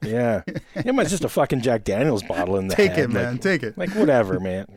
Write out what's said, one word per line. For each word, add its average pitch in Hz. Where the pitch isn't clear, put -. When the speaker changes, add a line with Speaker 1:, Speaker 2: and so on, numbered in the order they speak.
Speaker 1:
Yeah. 113
Speaker 2:
<laughs> -
Speaker 1:
Yeah, 240
but 262
it's 165
just 196
a 226
fucking 135
Jack 113
Daniels 107
bottle 90
in 95
the -
Speaker 2:
Take 202
Speaker 1:
head. -
Speaker 2:
it, 131
man. 120
Speaker 1:
Like, 127
Speaker 2:
Take 175
it. 107
Speaker 1:
like, 180
whatever, 117
man. 95